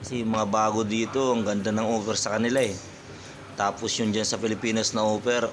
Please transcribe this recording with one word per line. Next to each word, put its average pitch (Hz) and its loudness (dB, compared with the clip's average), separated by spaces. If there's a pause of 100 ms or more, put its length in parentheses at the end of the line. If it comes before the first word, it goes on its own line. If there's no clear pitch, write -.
Kasi 120 -4
yung 110 2
mga 107 2
bago 110 4
dito, 113 2
ang 117 2
ganda 104 0
ng 107 0
offer 107 0
sa 107 0
kanila 120 2
eh. 104 0 (800)
Tapos 101 0
yun 110 0
dyan 107 0
sa 117 -2
Pilipinas 110 0
na 110 2
offer, 113 2